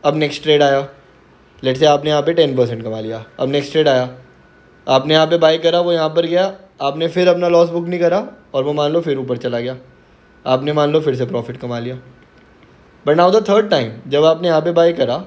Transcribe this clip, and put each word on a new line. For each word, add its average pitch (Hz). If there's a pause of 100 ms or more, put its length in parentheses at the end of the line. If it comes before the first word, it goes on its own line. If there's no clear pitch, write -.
अब 151
नेक्स्ट 151
ट्रेड 147
आया, 139 (760)
लेट्स 131
से 156
आपने 147
यहाँ 147
पे 165
टेन 147
परसेंट 117
कमा 110
लिया। 110 (160)
अब 131
नेक्स्ट 143
ट्रेड 156
आया, 127 (800)
आपने 139
यहाँ 156
पे 170
बाय 160
करा, 165
वो 175
यहाँ 160
पर 165
गया, 180 (280)
आपने 147
फिर 180
अपना 175
लॉस 170
बुक 170
नहीं 175
करा 175 (260)
और 135
वो 147
मान 147
लो 170
फिर 151
ऊपर 127
चला 120
गया, 123 (680)
आपने 135
मान 147
लो 156
फिर 147
से 120
प्रॉफिट 120
कमा 120
लिया। 127 (1040)
But 147
now 175
the 214
third 208
time 120 (200)
जब 143
आपने 165
यहाँ 160
पे 170
बाय 170
करा 139